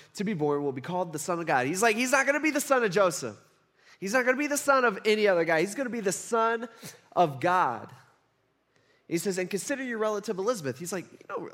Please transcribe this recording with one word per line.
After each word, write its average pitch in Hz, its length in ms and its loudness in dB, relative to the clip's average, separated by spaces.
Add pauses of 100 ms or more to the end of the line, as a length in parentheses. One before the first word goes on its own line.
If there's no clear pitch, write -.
(140)
to 208 100 -4
be 214 100 -2
born 147 280 0
will 143 100 -2
be 131 80 -8
called 175 320 -6
the 151 60 -8
Son 170 200 -4
of 170 80 -6
God." 131 200 2
He's 180 160 0
like, 226 140 4
he's 247 160 0
not 269 140 4
gonna 285 140 2
be 302 100 2
the 277 100 0
son 254 240 2
of 208 60 0
Joseph. 160 460 0 (640)
He's 196 120 -6
not 247 120 2
gonna 254 140 2
be 294 80 -2
the 285 100 -2
son 269 280 2
of 214 200 0
any 214 220 4
other 175 180 4
guy. 160 160 2
He's 202 140 -2
gonna 262 160 -4
be 233 100 -4
the 190 120 0
Son 226 560 -2 (480)
of 143 240 2
God. 156 500 0 (1160)
He 165 100 0
says, 185 200 -2
"And 180 100 -4
consider 254 340 -4
your 240 160 -4
relative 208 400 -2
Elizabeth." 185 400 -2
He's 170 140 -8
like, 185 180 -8
"You - 80 -20 (120)
know - 240 -8